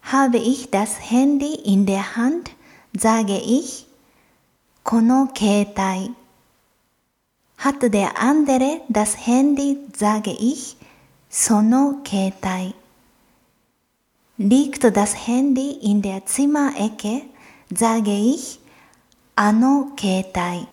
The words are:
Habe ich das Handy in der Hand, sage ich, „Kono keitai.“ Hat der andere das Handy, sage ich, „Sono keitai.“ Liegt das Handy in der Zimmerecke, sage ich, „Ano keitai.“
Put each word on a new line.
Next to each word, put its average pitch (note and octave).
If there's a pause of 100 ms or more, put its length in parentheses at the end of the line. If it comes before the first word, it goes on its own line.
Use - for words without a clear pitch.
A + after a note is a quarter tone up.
Habe C4
ich B3+
das G#3+
Handy C#4
in G3
der G3
Hand, C#4 (460)
sage A3
ich, - (960)
„Kono A#3+
keitai.“ G3 (1500)
Hat C#4
der G3+
andere C#4
das G#3+
Handy, C#4 (180)
sage G#3
ich, C4 (520)
„Sono A#3+
keitai.“ F#3+ (1600)
Liegt B3+
das G#3
Handy C4 (100)
in G#3
der F#3+
Zimmerecke, A3+ (520)
sage A3+
ich, A3 (760)
„Ano B3+
keitai.“ F#3